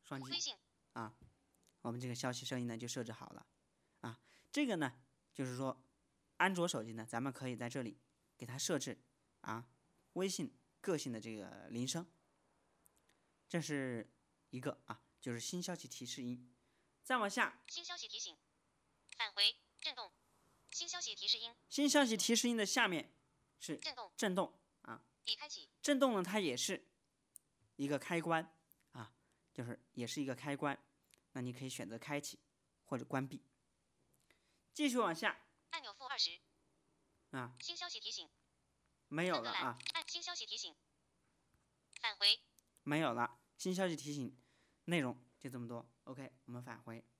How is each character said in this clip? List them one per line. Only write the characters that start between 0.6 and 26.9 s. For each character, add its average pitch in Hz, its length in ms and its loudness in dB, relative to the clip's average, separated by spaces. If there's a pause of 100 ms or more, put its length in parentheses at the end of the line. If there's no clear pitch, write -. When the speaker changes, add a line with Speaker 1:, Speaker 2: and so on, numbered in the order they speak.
Speaker 1:
啊， 113 200 -6 (680)
我 120 100 -4
们 123 80 -4
这 127 80 -6
个 123 80 -4
消 123 160 -2
息 - 140 -6
声 127 140 -2
音 120 80 -2
呢 117 100 -4
就 117 100 -8
设 123 160 -4
置 110 80 -6
好 - 180 -12
了。 - 160 -18 (560)
啊， 113 180 -8 (320)
这 285 140 2
个 214 120 2
呢， 139 160 2 (400)
就 139 120 -4
是 127 120 -4
说， 131 240 -2 (560)
安 190 160 6
卓 175 140 12
手 123 160 4
机 113 100 -6
呢， 113 120 -4
咱 117 160 0
们 135 100 2
可 127 180 -4
以 120 60 0
在 117 140 -2
这 131 120 0
里 110 160 -4 (400)
给 123 80 -10
它 120 120 -8
设 151 220 2
置， - 180 -4 (440)
啊， 113 240 -6 (480)
微 185 140 0
信 185 260 -4 (280)
个 175 160 2
性 139 140 -4
的 113 80 -4
这 110 160 -8
个 98 340 -12
铃 120 180 -2
声。 170 180 -2 (1400)
这 175 120 0
是 135 480 -2 (420)
一 127 100 -8
个 127 260 -4
啊， - 160 -10 (180)
就 123 140 -4
是 117 60 -4
新 180 240 -4
消 180 100 -4
息 143 140 -10
提 - 180 -10
示 127 160 -8
音。 123 320 -6 (480)
再 254 160 0
往 208 120 2
下。 214 380 0
Speaker 2:
新 339 160 -10
消 381 120 -8
息 226 120 -12
提 - 120 -12
醒， - 180 -10 (800)
返 220 140 -2
回， 208 260 2 (220)
震 294 160 -6
动。 220 160 -10 (580)
新 349 180 -6
消 349 120 -4
息 226 160 -6
提 190 120 -4
示 220 120 4
音。 233 160 -10 (140)
Speaker 1:
新 285 200 4
消 285 160 8
息 226 100 4
提 226 200 6
示 240 120 4
音 240 80 4
的 214 100 4
下 190 220 4
面 170 240 -2 (460)
是 - 200 -6
Speaker 2:
震 285 180 -8
动。 220 220 -12
Speaker 1:
震 190 180 2
动， - 240 -2 (220)
啊。 - 200 -14 (240)
Speaker 2:
已 - 100 0
开 302 140 -12
启。 - 200 -12 (120)
Speaker 1:
震 285 180 4
动 254 140 6
呢， 196 80 4
它 185 180 0
也 147 160 2
是 - 300 -2 (880)